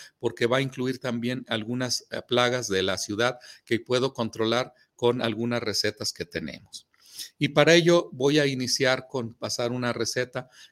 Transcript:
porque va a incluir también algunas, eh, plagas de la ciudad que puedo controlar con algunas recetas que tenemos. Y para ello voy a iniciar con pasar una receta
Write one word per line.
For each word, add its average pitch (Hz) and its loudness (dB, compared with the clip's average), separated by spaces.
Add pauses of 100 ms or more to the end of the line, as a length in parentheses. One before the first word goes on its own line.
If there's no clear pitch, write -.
(180)
porque 120 -2
va 120 2
a 139 2
incluir 127 -4
también 120 -4
algunas, 117 -4
eh, 110 -6
plagas 123 2
de 95 0
la 95 -2
ciudad 117 -2 (260)
que 113 0
puedo 127 0
controlar 113 -2 (220)
con 120 2
algunas 117 -2
recetas 104 -4
que - -10
tenemos. - -12 (500)
Y 143 0
para 151 6
ello 170 6
voy 143 2
a 147 4
iniciar 127 0
con 117 -6
pasar 120 -4
una 123 -2
receta 123 -4 (240)